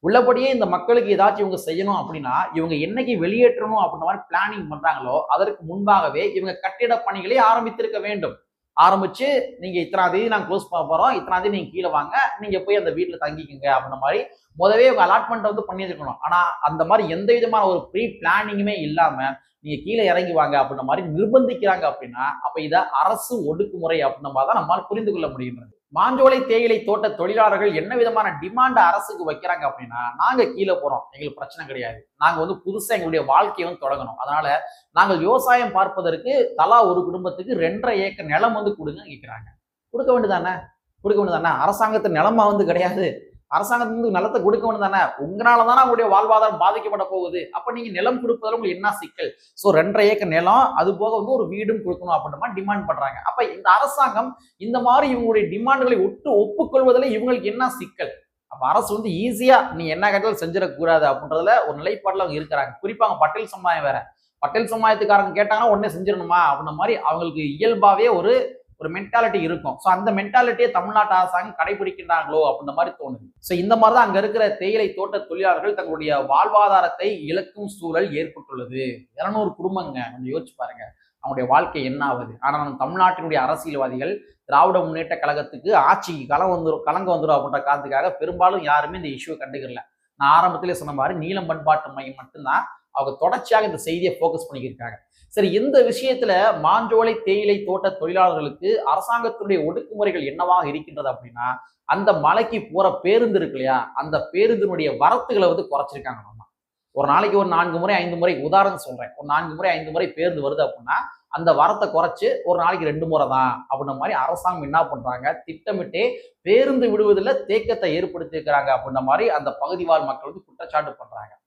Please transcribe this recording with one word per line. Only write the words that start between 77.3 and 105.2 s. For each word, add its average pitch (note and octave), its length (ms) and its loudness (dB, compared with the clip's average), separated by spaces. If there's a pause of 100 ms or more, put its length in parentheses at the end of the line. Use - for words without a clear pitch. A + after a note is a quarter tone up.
இழக்கும் G3 480 -6
சூழல் E3 300 -2 (120)
ஏற்பட்டுள்ளது. C3 640 -10 (340)
இருநூறு G3+ 400 -2
குடும்பங்க, E3+ 400 -6 (140)
கொஞ்சம் B2+ 220 -10
யோசிச்சு E3+ 280 -10
பாருங்க, A#2 220 -12 (400)
அவங்களுடைய C3 300 -4
வாழ்க்கை D#3 360 2
என்ன C#3+ 120 -6 (100)
ஆகுது. A#2+ 200 -8 (120)
ஆனா, C#3+ 180 0
நம்ம C#3 220 -8
தமிழ்நாட்டினுடைய E3 600 0
அரசியல்வாதிகள் C#3+ 680 -4 (340)
திராவிட F3+ 380 4
முன்னேற்ற D#3+ 360 -6
கழகத்துக்கு D3 480 -4 (180)
ஆட்சிக்கு E3+ 440 0
களம் F3+ 220 2
வந்துரும், D#3+ 340 -2
கலங்க F3 240 -2
வந்துரும் D#3 240 2
அப்படின்ற C#3 300 0
காரணத்துக்காக C#3+ 440 0 (100)
பெரும்பாலும் F3 500 0
யாருமே D3 300 0
இந்த D#3+ 160 -8
இஷ்யூவை D3 240 -12
கண்டுக்கல. C3 420 -12 (380)
நான் C#3 160 6
ஆரம்பத்திலே F3 440 2
சொன்ன D3 200 -10
மாதிரி D#3 140 0 (100)
நீலம் F3+ 260 -6
பண்பாட்டு D3+ 460 0
மையம் C3+ 240 -14
மட்டும்தான் D3 440 -4 (320)
அவங்க C3+ 160 -2 (100)
தொடர்ச்சியாக A3 460 0
இந்த D#3 180 -6
செய்தியை E3+ 320 -2
ஃபோக்கஸ் E3 300 -2
பண்ணிக்கிருக்காங்க. B2 480 -12 (380)
சரி, G3 140 2 (100)
இந்த C4+ 180 2 (120)
விஷயத்துல B3 440 -2 (320)
மாஞ்சோலை A3+ 480 2 (140)
தேயிலை G3+ 300 0 (100)
தோட்ட F#3 200 -2 (160)
தொழிலாளர்களுக்கு E3+ 640 0 (240)
அரசாங்கத்துடைய A3+ 720 -2
ஒடுக்குமுறைகள் F#3 640 -4
என்னவாக D#3+ 400 2
இருக்கின்றது D3 420 -8
அப்படின்னா, A#2+ 360 -8 (460)
அந்த G3+ 160 0 (160)
மலைக்கு A3+ 340 2 (100)
போற F#3 160 2 (180)
பேருந்து G#3+ 360 4
இருக்கு D3+ 180 -6
இல்லையா, C3 180 0 (240)
அந்த D#3 160 0 (160)
பேருந்தினுடைய F#3+ 560 2 (140)
வரத்துகளை G#3 500 4